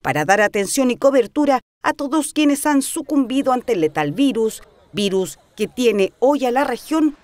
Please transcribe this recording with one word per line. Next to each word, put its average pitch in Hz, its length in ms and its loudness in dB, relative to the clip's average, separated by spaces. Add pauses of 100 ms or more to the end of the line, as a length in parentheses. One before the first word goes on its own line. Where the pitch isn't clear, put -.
para 143 220 -2
dar 196 160 2
atención 208 500 0
y 233 60 0
cobertura 277 640 2 (240)
a 302 80 2
todos 294 400 -4
quienes 294 340 0
han 285 160 2
sucumbido 269 720 -2
ante 247 220 -2
el 180 80 0
letal 151 320 -2
virus, 226 500 -2 (300)
virus 190 440 -2 (200)
que 208 100 -2
tiene 208 520 0
hoy 262 260 2
a 247 60 0
la 262 120 0
región 294 600 -2